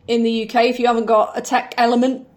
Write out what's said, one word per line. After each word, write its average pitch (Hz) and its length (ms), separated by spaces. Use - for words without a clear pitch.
in 233 180
the 233 60
U 226 160
K 233 220
if 240 100
you 247 80
haven't 226 200
got 220 320
a - 20
tech - 380
element. 240 480